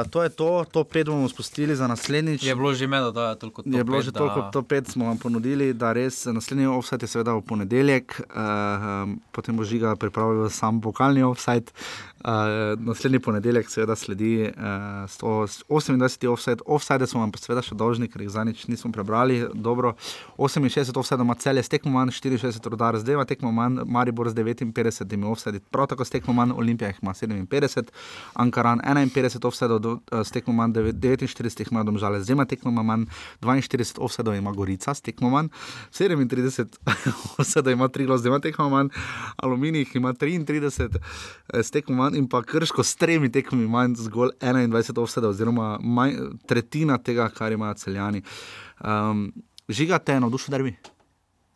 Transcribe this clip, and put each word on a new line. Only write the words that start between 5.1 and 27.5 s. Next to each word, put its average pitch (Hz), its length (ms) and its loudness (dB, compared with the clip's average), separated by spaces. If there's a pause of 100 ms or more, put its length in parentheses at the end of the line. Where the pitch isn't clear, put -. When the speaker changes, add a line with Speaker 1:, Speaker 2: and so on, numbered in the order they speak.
Speaker 1:
ponudili, 127 560 0
da 117 200 0
res, 127 340 -2
naslednji 135 420 0
offside 127 320 -2
je 117 80 -4
seveda 117 240 0
v 110 100 0
ponedeljek, 123 800 2
eh, 113 40 -10 (100)
ehm, 104 760 -2 (180)
potem 113 260 -4
bo 117 80 -2
Žiga 110 320 0
pripravil 110 500 0
sam 110 340 0
vokalni 135 420 2
offside. 123 500 0 (460)
Eh, - 100 -8 (480)
naslednji 117 420 0
ponedeljek 117 480 2
seveda 110 300 0
sledi, 110 460 0
eh, 107 100 -2 (540)
sto-, 107 420 -2 (160)
osemindvajseti 131 600 2
offside. 120 360 0
Offside 135 440 2
smo 120 140 -2
vam 107 120 0
pa - 60 -14
seveda 123 240 -2
še - 100 -12
dolžni, 113 340 0
ker 107 140 -12
jih 101 100 -6
zadnjič 110 360 -4
nismo 117 260 -4
prebrali. 117 580 2
Dobro, 117 440 0 (400)
oseminšestdeset 135 600 0
offside 127 280 0
ima 120 120 2
Celje 135 280 2
s - 80 -10
tekmo 151 200 0
manj, 127 200 2
štiriinšestdeset 120 560 -2
Rudar 113 280 0
z 110 100 -2
dvema 139 200 2
tekmo 127 260 -2
manj, 123 320 2
Maribor 120 460 0
z 110 60 -2
devetinpetdesetimi 113 880 -2
offside 104 380 -4
prav 135 240 0
tako 131 180 -4
s - 60 -6
tekmo 123 240 -2
manj, 123 180 4
Olimpija 117 360 0
jih 98 120 -6
ima 95 140 -4
sedeminpetdeset, 117 760 -2 (440)